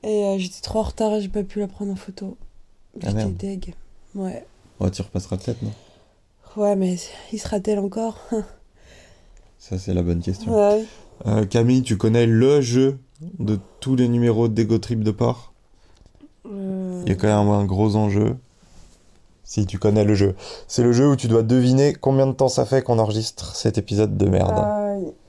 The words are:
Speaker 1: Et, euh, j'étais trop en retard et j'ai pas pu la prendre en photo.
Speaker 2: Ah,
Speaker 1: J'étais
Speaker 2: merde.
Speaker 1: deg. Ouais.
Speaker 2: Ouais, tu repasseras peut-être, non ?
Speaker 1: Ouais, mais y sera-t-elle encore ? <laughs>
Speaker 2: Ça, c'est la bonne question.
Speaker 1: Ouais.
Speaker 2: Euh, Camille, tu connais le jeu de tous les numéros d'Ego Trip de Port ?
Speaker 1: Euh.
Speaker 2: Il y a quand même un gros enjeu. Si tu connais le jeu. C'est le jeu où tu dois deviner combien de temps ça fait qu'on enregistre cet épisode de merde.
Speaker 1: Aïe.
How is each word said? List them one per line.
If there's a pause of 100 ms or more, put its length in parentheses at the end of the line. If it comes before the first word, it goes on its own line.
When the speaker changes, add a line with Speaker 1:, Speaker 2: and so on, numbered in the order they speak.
Speaker 1:
Et,
euh,
j'étais
trop
en
retard
et
j'ai
pas
pu
la
prendre
en
photo. (600)
Speaker 2:
Ah,
Speaker 1:
J'étais
Speaker 2:
merde.
Speaker 1:
deg. (420)
Ouais. (360)
Speaker 2:
Ouais,
tu
repasseras
peut-être,
non ? (880)
Speaker 1:
Ouais,
mais (360)
y
sera-t-elle
encore ? (120)
<laughs>
Speaker 2:
Ça,
c'est
la
bonne
question.
Speaker 1:
Ouais. (420)
Speaker 2:
Euh,
Camille,
tu
connais
le
jeu (400)
de (180)
tous
les
numéros
d'Ego
Trip
de
Port ? (1000)
Speaker 1:
Euh.
Speaker 2:
Il
y
a
quand
même
un
gros
enjeu. (1080)
Si
tu
connais
le
jeu. (320)
C'est
le
jeu
où
tu
dois
deviner
combien
de
temps
ça
fait
qu'on
enregistre
cet
épisode
de
merde.
Speaker 1:
Aïe. (160)